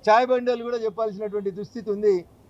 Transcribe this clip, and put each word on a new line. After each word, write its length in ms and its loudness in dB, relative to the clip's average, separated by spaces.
ఛాయ్ 240 6
బండలు 380 0
కూడా 160 -4
చెప్పాల్సినటువంటి 760 -4
దుస్థితి 360 -12
ఉంది 200 2